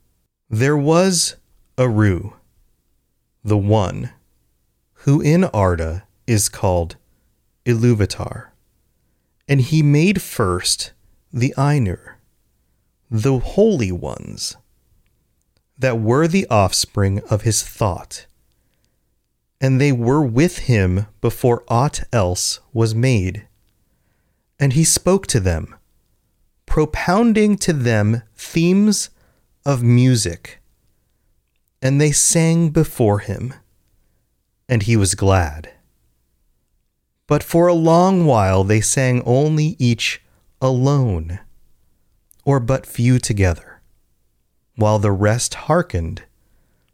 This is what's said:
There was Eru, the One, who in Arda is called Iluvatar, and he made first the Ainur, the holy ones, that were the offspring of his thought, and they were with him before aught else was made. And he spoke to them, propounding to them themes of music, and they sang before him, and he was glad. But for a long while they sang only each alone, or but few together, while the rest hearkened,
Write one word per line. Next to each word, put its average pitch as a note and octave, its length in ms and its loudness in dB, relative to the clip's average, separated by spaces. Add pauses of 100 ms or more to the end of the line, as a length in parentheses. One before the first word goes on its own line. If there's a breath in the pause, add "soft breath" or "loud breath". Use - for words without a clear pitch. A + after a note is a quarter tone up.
(500)
There C3+ 280 0
was E3+ 600 0 (420)
Eru, G#2 540 0 (1120)
the G#2 140 0
One, G2+ 540 -2 (840)
who C#3+ 280 0
in E3 240 2
Arda F2 600 -2 (220)
is G#2+ 220 0
called F2 480 -4 (680)
Iluvatar, A#2 840 -2 (1000)
and C#3 140 2
he D#3 200 0
made D#3 400 2
first - 680 -4 (420)
the C3 240 -2
Ainur, C3+ 580 -2 (920)
the B2 300 0
holy E3 520 0
ones, - 680 -10 (1200)
that B2 220 -2
were B2 280 2
the F#3 240 0
offspring G2 760 0
of G#2 140 -2
his A2 220 -2
thought, - 640 -8 (1300)
and C3 220 2
they C#3+ 100 2
were B2+ 300 0
with C#3 380 0
him G2 480 0 (140)
before A#2+ 480 0
aught B2+ 340 -2 (100)
else F2+ 460 -2 (120)
was A2+ 220 0
made. G#2+ 540 -2 (1120)
And C#3 140 2
he D#3+ 100 2
spoke F#3+ 440 0
to A#2 120 0
them, E2 360 -4 (920)
propounding G#3 920 0
to F3+ 140 -2
them A#2 480 0 (140)
themes F#3+ 760 0 (560)
of C#3 160 -2
music, A#2+ 800 0 (1200)
and C#3 180 2
they D3+ 120 2
sang E3 580 2
before B2+ 480 2
him, A2 380 -8 (1120)
and A#2 140 0
he A#2 120 2
was G2 200 2
glad. F2 560 0 (1500)
But D3 160 -2
for E3+ 240 2
a F3 80 4
long E3+ 540 4
while G2 360 4
they G#2+ 180 2
sang B2+ 440 0
only D3+ 540 0
each A#2+ 420 -2 (400)
alone, B2 800 0 (1040)
or C#3 140 2
but B2+ 260 -2
few B2 320 2
together, G2 520 -2 (1080)
while G#2+ 200 2
the G2+ 140 0
rest G#2 420 0
hearkened, F#2 680 -4 (720)